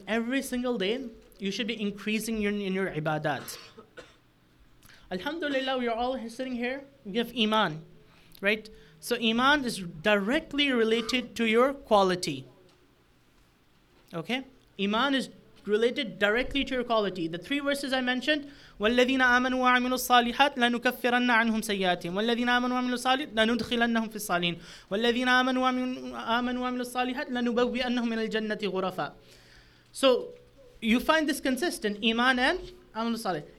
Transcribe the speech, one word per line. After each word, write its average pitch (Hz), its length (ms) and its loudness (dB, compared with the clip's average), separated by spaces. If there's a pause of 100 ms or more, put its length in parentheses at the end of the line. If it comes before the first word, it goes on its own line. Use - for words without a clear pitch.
every 233 340 0
single 247 360 -2
day, 226 280 -2 (340)
you 196 120 -2
should 202 160 -4
be 226 140 -4
increasing 214 580 -4
your, 202 120 0
in 202 220 -4
your 190 180 -2
ibadat. 151 680 -4 (1500)
Alhamdulillah, 269 680 -4
we 240 100 -2
are 226 80 0
all 247 240 -2 (100)
sitting 254 240 -8
here. 247 300 -4 (220)
We 196 120 -4
have 240 180 -2
Iman, 214 460 0 (600)
right? 214 280 -2 (300)
So - 160 -4
Iman 247 500 4
is 233 120 -2 (240)
directly 269 720 2
related 233 640 0
to 233 80 2
your 240 280 4
quality. 180 720 2 (1700)
Okay? 220 300 -6 (360)
Iman 226 360 2
is 247 140 -2 (360)
related 220 540 0
directly 240 460 0
to 254 100 -4
your 247 80 -2
quality. 208 440 0
The 170 100 -6
three 277 220 -4
verses 285 340 -2
I 262 80 0
mentioned, 254 460 -2 (320)
"والذين 247 420 4
آمنوا 254 420 4
وعملوا 247 320 2
الصالحات 247 600 4
لنكفرن 247 720 0
عنهم 226 320 2
سيئاتهم، 180 540 -2
والذين 233 340 0
آمنوا 247 260 2
وعملوا 247 180 -2
الصالحات 254 400 0
لندخلنهم 226 760 2
في 214 60 -16
الصالحين، 175 420 -2 (320)
والذين 240 380 0
آمنوا 254 360 2
وعملوا، 254 760 -2
آمنوا 247 240 -2
وعملوا 247 220 -4
الصالحات 247 440 -4
لنبوئنهم 240 800 0
من 226 100 -2
الجنة 220 440 -2
غرفا." 185 520 -4 (800)
So, 269 140 2 (760)
you 226 180 4
find 311 280 2
this 311 120 -2
consistent, 262 640 -2
Iman 247 360 2
and 320 200 2 (360)
Amal 226 220 -4
Salih. 185 260 -4 (160)